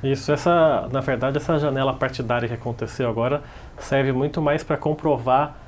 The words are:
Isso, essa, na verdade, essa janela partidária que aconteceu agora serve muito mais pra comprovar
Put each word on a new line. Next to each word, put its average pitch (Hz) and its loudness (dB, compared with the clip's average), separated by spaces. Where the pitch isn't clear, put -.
Isso, 139 0
essa, 156 4
na 131 0
verdade, 135 0
essa 156 0
janela 135 0
partidária 120 -2
que 117 -4
aconteceu 117 -4
agora 120 0
serve 135 0
muito 147 0
mais 147 2
pra - -2
comprovar 147 0